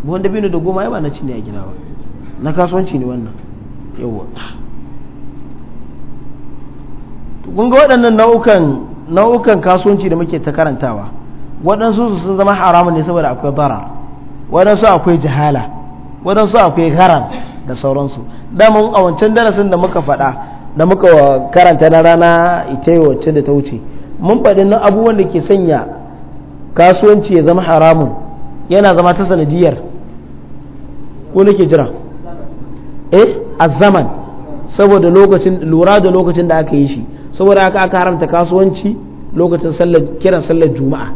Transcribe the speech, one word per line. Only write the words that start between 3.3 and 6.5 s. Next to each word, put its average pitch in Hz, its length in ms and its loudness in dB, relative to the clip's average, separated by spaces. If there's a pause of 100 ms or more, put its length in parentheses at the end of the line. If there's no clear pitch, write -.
Yawwa. 113 240 -8 (3250)